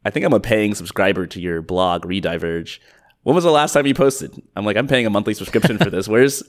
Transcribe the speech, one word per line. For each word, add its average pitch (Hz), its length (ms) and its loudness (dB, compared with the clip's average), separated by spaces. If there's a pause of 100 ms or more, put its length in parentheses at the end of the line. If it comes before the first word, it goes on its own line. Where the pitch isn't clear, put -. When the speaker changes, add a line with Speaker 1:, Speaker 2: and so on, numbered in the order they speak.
Speaker 1:
I 101 40 -2
think 196 160 -2
I'm - 80 2
a 107 60 4
paying 107 360 0
subscriber 92 520 -2
to 92 140 -14
your 85 200 -4
blog, 87 440 0
Rediverge. 85 760 -4 (440)
When 127 120 2
was 170 100 2
the 170 60 4
last 147 220 2
time 147 140 2
you 139 60 2
posted? 135 400 0 (240)
I'm 101 80 -4
like, 104 100 0
"I'm 127 120 0
paying 131 180 0
a 110 40 0
monthly 104 240 0
subscription 104 440 0
for 151 120 2
this. 95 180 -4
Speaker 2:
<laughs> - 20 -6
Speaker 1:
Where's, 131 400 4